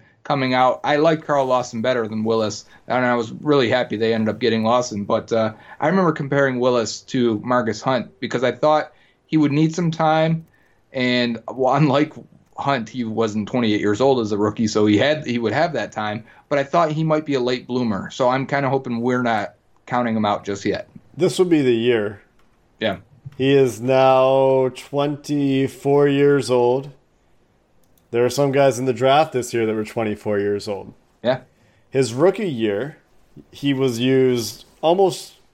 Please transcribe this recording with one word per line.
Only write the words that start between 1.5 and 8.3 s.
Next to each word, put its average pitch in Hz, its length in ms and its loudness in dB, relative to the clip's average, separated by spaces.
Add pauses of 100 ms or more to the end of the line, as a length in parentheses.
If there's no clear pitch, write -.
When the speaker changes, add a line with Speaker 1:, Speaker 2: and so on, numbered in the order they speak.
Speaker 1:
better 123 240 0
than 110 160 -6
Willis, 110 420 -2 (220)
and 127 180 0
I 123 120 0
was 117 160 -4
really 143 360 0
happy 120 280 -2
they 113 180 0
ended 110 180 -2
up - 80 -8
getting 113 220 0
Lawson. 110 420 -2
But, 110 280 -4
uh, 110 220 -2 (260)
I 147 80 0
remember 175 240 2
comparing 139 480 0
Willis 120 420 0
to 117 380 0
Marcus 120 420 -2
Hunt 127 380 -4
because 123 240 -4